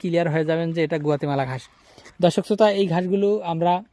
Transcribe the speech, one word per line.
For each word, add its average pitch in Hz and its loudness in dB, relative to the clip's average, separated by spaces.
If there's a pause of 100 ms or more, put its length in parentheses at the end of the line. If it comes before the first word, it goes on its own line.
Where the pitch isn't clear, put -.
ক্লিয়ার 170 0
হয়ে 160 0
যাবেন 165 0
যে 170 0
এটা 160 -2
গুয়াতেমালা 143 0
ঘাস। 131 -10 (600)
দর্শক 175 2
শ্রোতা, 214 4 (120)
এই 196 2
ঘাসগুলো 185 0 (240)
আমরা 170 0 (200)